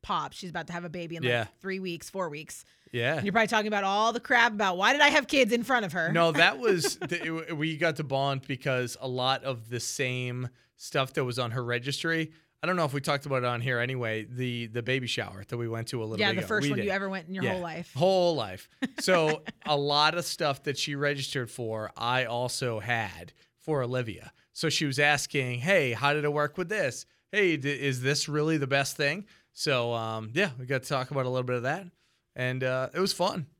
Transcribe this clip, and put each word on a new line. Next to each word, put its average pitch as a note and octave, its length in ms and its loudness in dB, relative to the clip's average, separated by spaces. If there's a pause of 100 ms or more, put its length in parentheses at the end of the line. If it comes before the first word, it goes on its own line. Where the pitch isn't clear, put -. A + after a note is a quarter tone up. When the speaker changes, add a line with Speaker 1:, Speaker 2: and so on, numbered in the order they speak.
Speaker 1:
pop. D#3 300 -4
She's F3+ 180 -12
about E3 160 -6
to F3 60 -10
have F3 100 -6
a F3 60 -8
baby E3+ 260 -8
in, D#3+ 80 -6
like, B2+ 60 2
Speaker 2:
Yeah. A#2 180 2 (140)
Speaker 1:
three F#3+ 180 -6
weeks, F3 320 -8
four F#3 180 -4
weeks. D3 340 -12 (280)
Speaker 2:
Yeah. A#2+ 240 0
Speaker 1:
And D3+ 100 -2
you're G3+ 80 0
probably A3 140 4
talking G#3+ 200 2
about G#3 160 0
all G#3+ 300 2
the A#3 60 -2
crap A#3 340 4
about, G3+ 240 0
"Why G3+ 160 6
did D4 80 6
I D4 80 10
have C#4+ 180 4
kids C4 240 6
in A#3+ 120 2
front B3 200 2
of E3+ 100 -4
her?" E3+ 180 0
Speaker 2:
No, E3 220 6
that F3+ 260 6
Speaker 1:
<laughs> B3 60 -2
Speaker 2:
was, F#3+ 320 2
the, E3 520 -4
it, E3 80 -4
we D#3 180 -2
got D#3+ 200 2
to D#3+ 80 -4
bond C3+ 440 0
because B2+ 540 -2
a C3 60 -6
lot B2+ 360 0
of A#2 260 -6
the A#2+ 100 -4
same B2+ 680 -4 (300)
stuff C3 360 -2
that D3 120 0
was B2 140 -4
on A#2+ 120 -2
her B2 120 -4
registry, C#3+ 680 -2 (320)
I D#3 40 -2
don't F3+ 100 0
know E3 80 2
if B2+ 80 -2
we C#3+ 80 -2
talked C#3 260 -2
about C3+ 160 0
it - 20 0
on A#2+ 160 -2
here B2 180 0
anyway, A#2 460 -2
the, A#2+ 420 -4
the A2+ 140 -4
baby B2+ 260 0
shower F#2+ 420 -6
that B2 80 -6
we A#2+ 100 -4
went A2+ 220 -4
to A#2+ 120 -4
a A2 40 -4
little A2 140 -6
Speaker 1:
Yeah, G#3 100 2
Speaker 2:
bit F#3+ 60 0
Speaker 1:
the F3+ 60 0
Speaker 2:
ago. - 60 -4
Speaker 1:
first G#3+ 180 0
Speaker 2:
We - 60 2
Speaker 1:
one C3 80 0
you - 60 -2
Speaker 2:
did. G3 60 0
Speaker 1:
ever G3 180 -2
went F#3 180 -8
in F#3 80 -10
your F#3 80 -4
Speaker 2:
Yeah. F#3+ 100 2
Speaker 1:
whole F#3 80 -4
life. E3+ 340 -8
Speaker 2:
Whole F3 400 4
life. G2+ 380 -6
Speaker 1:
<laughs> - 280 -6
Speaker 2:
So D#3 420 4 (240)
a D3+ 100 4
lot D3 400 6
of E3+ 80 -2
stuff C#3+ 380 -2
that C#3+ 140 -2
she D3 180 -2
registered C#3 560 -2
for, A2 460 -4
I B2 280 2
also A#2+ 540 -2
had G2 540 -4 (260)
for D3 240 0
Olivia. A#2+ 480 -4 (220)
So - 160 0
she D3 160 0
was C3+ 140 0
asking, C#3 600 2
"Hey, D3+ 320 4
how C#3 220 2
did D3+ 100 0
it D3 100 2
work D3 240 0
with F3+ 120 -4
this? F#3 360 -2 (260)
Hey, F#3+ 260 2
d-, C#3 120 -2
is C3 320 -2
this C#3 280 0
really D3+ 280 2
the C#3 100 0
best C3+ 300 0
thing?" D#3 280 0 (280)
So, A#2+ 400 0
um, A2 400 -4
yeah, F3+ 240 2
we B2+ 80 -10
got B2+ 180 0
to - 60 -12
talk B2+ 220 -2
about C3+ 140 0
a B2+ 40 -2
little B2+ 140 0
bit B2 140 -2
of A#2+ 60 -4
that. D#3+ 220 -2 (520)
And, B2+ 260 -2
uh, C3 300 0
it E3 60 -4
was F#3+ 140 2
fun. F3 320 -2 (140)